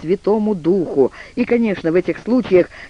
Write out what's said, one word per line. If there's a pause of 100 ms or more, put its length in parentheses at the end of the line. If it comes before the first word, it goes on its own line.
Святому
Духу», (260)
и,
конечно,
в
этих
случаях (220)